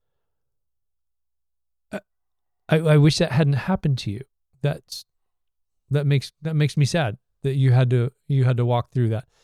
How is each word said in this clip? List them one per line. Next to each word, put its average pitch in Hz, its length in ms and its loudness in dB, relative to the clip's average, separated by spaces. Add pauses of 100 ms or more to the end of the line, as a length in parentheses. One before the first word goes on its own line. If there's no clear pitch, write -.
(1900)
I, 196 80 -12 (680)
I, 156 100 2
I 156 180 4
wish 143 200 4
that 170 140 -2
hadn't 143 220 0
happened 143 460 -2
to 104 120 -8
you." 95 100 -10 (400)
That's, - 440 -8 (880)
that 143 140 -2
makes, 139 260 0 (100)
that 156 140 -6
makes 147 220 0
me 147 80 4
sad 127 320 -2 (260)
that 135 120 -2
you 135 160 4
had 127 200 4
to, 120 200 0 (160)
you 135 180 2
had 127 120 2
to 123 80 0
walk 120 260 -2
through 120 180 0
that. 110 180 -6 (160)